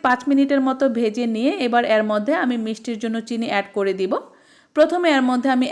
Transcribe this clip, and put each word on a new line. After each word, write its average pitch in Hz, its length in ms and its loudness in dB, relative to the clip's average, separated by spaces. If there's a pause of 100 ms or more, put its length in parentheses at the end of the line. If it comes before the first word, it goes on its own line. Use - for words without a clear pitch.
পাঁচ 247 220 2
মিনিটের 277 340 2
মতো 262 240 0 (120)
ভেজে 233 300 -2
নিয়ে 226 260 0 (140)
এবার 240 180 2 (100)
এর 214 160 2
মধ্যে 208 240 0
আমি 247 300 0
মিষ্টির 220 380 -6
জন্য 226 140 -4 (120)
চিনি 233 200 -4
অ্যাড 202 260 -2
করে 196 260 0
দিব। 190 120 -2 (640)
প্রথমে 330 400 4
এর 254 60 2
মধ্যে 254 280 0
আমি 254 220 2